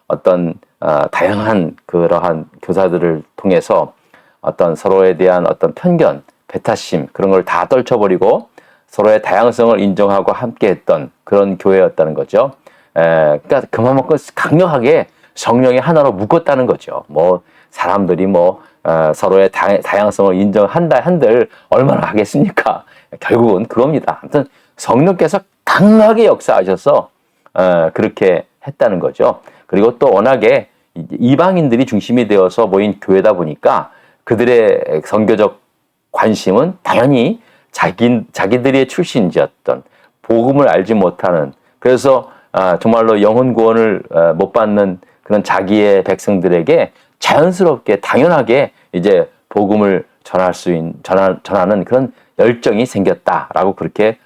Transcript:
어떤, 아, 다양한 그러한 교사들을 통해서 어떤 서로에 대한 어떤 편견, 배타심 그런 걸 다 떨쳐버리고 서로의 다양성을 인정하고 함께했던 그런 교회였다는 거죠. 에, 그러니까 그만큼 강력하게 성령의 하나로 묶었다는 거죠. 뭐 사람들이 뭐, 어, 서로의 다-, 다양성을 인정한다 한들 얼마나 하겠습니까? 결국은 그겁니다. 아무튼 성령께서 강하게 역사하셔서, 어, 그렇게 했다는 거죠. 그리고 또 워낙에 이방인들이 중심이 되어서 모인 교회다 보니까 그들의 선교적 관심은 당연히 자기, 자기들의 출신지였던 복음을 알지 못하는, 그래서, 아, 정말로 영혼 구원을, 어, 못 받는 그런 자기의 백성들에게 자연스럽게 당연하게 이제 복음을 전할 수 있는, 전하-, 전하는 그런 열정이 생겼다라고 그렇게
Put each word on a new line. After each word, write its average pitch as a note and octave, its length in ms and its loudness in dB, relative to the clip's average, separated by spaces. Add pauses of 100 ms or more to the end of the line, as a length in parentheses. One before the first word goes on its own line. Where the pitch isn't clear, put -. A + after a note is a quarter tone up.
어떤, F2 480 -2 (240)
아, D2 280 -2
다양한 G#2 800 -2
그러한 E2+ 640 -2 (120)
교사들을 E2+ 640 -2 (120)
통해서 F2 580 -2 (480)
어떤 E2+ 340 -2
서로에 F#2+ 420 2
대한 F2+ 300 2
어떤 E2 260 -2
편견, D#3+ 500 -2 (240)
배타심 - 640 -6
그런 G2 200 -2
걸 F#2 120 2
다 F2 240 -4
떨쳐버리고 A2+ 800 0 (380)
서로의 G#2+ 360 0
다양성을 A#2 560 0
인정하고 G2 520 0
함께했던 G2 800 -4 (120)
그런 G2 340 0
교회였다는 F2 560 0
거죠. G#2+ 380 -2 (440)
에, D#2+ 480 2
그러니까 C#3 180 -2 (100)
그만큼 C3 440 0 (200)
강력하게 D3 720 0 (260)
성령의 B2+ 480 0
하나로 D3 320 2
묶었다는 B2+ 540 -2
거죠. - 400 -6
뭐 F2 340 0 (300)
사람들이 F#2 560 -2
뭐, F#2 340 0 (220)
어, D#2+ 300 0
서로의 F#2+ 380 2
다-, F#2+ 280 -2
다양성을 G2 560 -2
인정한다 A2 640 0
한들 B2 480 2 (200)
얼마나 - 380 0
하겠습니까? - 760 -2 (360)
결국은 A2+ 460 0
그겁니다. B2+ 560 -2
아무튼 C#3+ 240 -4 (320)
성령께서 E3+ 640 0 (260)
강하게 G#3+ 600 4
역사하셔서, G#2+ 840 0 (460)
어, F2 380 2
그렇게 G2 520 -2 (220)
했다는 G#2+ 320 -2
거죠. A2 420 -2 (260)
그리고 G#2+ 300 0
또 C3+ 140 2
워낙에 G#2+ 580 2 (500)
이방인들이 C#3+ 640 2
중심이 A#2 420 -2
되어서 G#2 400 2
모인 G2 340 -2
교회다 F#2+ 320 2
보니까 F2 580 -4 (320)
그들의 A2 800 0
선교적 G#2+ 560 0 (520)
관심은 A2 720 -2
당연히 C3+ 580 0 (300)
자기, - 500 -2 (100)
자기들의 B2+ 560 0
출신지였던 D#2+ 960 -4 (380)
복음을 B2+ 480 2
알지 F#2+ 240 0
못하는, F2 580 -2 (280)
그래서, B2+ 520 0 (220)
아, F#2 260 0
정말로 A2+ 420 2
영혼 A#2 320 2
구원을, A2+ 560 2
어, E2 240 2
못 F#2+ 200 -2
받는 G#2 480 0 (220)
그런 G#2 200 -2
자기의 G2 640 2
백성들에게 F#2 880 0 (260)
자연스럽게 F3 800 0
당연하게 C3 720 0 (220)
이제 F2+ 360 0 (200)
복음을 G2+ 560 0 (180)
전할 F2+ 300 -2
수 - 200 -6
있는, E2 200 -6 (100)
전하-, F#2+ 400 0
전하는 F#2+ 400 -2
그런 B2+ 300 -2 (260)
열정이 A#2 460 0
생겼다라고 F#2 880 -2
그렇게 G#2 520 -2